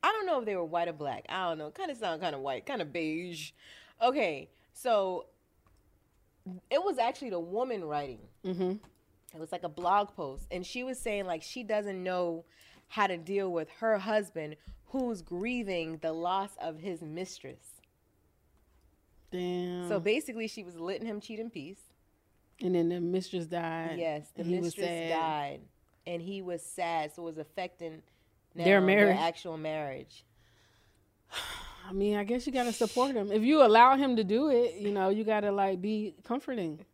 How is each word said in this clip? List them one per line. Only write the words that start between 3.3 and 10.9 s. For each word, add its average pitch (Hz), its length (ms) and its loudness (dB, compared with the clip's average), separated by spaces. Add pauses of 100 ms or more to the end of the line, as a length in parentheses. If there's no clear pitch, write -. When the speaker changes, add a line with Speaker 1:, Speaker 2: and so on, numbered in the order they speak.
Speaker 1:
Okay, 214 480 0 (240)
so 196 540 0 (1400)
it 302 140 2
was 370 140 0
actually 247 320 -2
the 180 100 -2
woman 196 460 -4
writing. 143 340 -6 (260)
Speaker 2:
Mm-hmm. 185 260 0 (640)
Speaker 1:
It 160 60 -16
was, 160 120 -10
like, 175 120 -8
a 170 60 -4
blog 180 460 2
post, 143 360 -8
and 180 120 -6
she 247 200 -8
was 254 160 -6